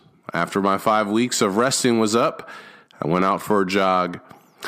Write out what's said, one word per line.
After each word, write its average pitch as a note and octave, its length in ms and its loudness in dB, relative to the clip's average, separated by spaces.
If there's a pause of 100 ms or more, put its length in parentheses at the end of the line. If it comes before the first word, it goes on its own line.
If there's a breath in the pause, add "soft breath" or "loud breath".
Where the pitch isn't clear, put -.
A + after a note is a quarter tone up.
(320)
After E2+ 280 -2
my F#2+ 180 2
five G#2+ 300 0
weeks A#2 340 0
of G2 140 0
resting A#2+ 420 2
was A2 180 0
up, - 320 -2 (520 loud breath)
I C#2+ 80 -2
went F2+ 160 2
out F#2+ 180 0
for G#2 180 2
a F#2+ 60 0
jog. F#2 540 0 (460 loud breath)